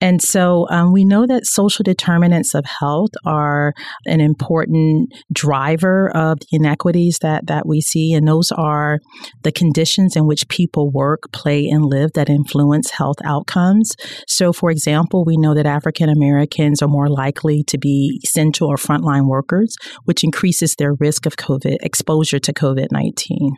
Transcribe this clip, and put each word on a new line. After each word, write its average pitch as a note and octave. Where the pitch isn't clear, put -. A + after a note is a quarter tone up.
And F3+
so, F3
um, F3
we G3
know G3+
that B3+
social G#3
determinants F3
of D3
health D3+
are D3
an D#3+
important D#3
driver D#3+
of D#3+
the -
inequities E3
that, D#3
that D3+
we D#3
see. D#3+
And D3+
those D#3+
are D3+
the D#3
conditions E3
in D#3
which D3+
people D#3
work, C#3
play, D3
and D3+
live C#3
that D3
influence D3
health C#3
outcomes. F#3
So, F3
for E3+
example, D#3+
we E3
know D#3
that D3+
African D3+
Americans D3
are C#3+
more C#3+
likely D3
to -
be C#3
essential D#3
or C#3+
frontline D3
workers, C#3+
which -
increases E3+
their C#3+
risk D3+
of D3+
covid, D3
exposure D#3
to D3
covid C3+
nineteen, -